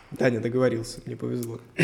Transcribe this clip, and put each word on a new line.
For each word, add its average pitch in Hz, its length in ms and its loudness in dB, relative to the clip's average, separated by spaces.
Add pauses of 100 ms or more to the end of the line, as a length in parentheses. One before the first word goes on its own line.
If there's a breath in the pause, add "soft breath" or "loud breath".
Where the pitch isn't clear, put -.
(100)
Даня 123 300 2
договорился, 117 680 0
мне 120 100 -8
повезло. 120 420 -6 (100)
<clears throat> - 160 -14